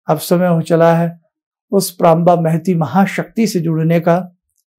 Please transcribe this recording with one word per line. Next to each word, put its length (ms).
अब 100
समय 300
हो 140
चला 340
है 240
उस 200
प्रांबा 440
महती 400
महाशक्ति 720
से 120
जुड़ने 400
का, 360